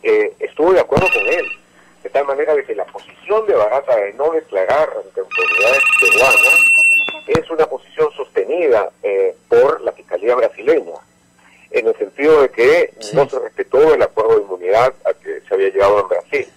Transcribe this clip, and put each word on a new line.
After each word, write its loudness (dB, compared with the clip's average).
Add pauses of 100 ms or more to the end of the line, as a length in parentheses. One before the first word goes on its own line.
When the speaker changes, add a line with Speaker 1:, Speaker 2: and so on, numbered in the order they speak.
Speaker 1:
eh, 0
estuvo 0
de 4
acuerdo 0
con -2
él. -2 (580)
De -14
tal -2
manera -2
de 0
que -8
la -6
posición -6
de 0
Barata 0
de -2
no -2
declarar -2 (160)
ante -10
autoridades -2 (180)
peruanas 4 (720)
es -2
una 0
posición -4
sostenida, -2 (120)
eh, -2 (120)
por 2
la -6
fiscalía -4
brasileña, -2 (760)
en -4
el -2
sentido 2
de 2
que 0
Speaker 2:
Sí. -12
Speaker 1:
no 0
se -6
respetó 0
el 0
acuerdo 0
de 2
inmunidad 0 (100)
a -2
que -10
se -4
había 0
llegado 2
en -4
Brasil. -4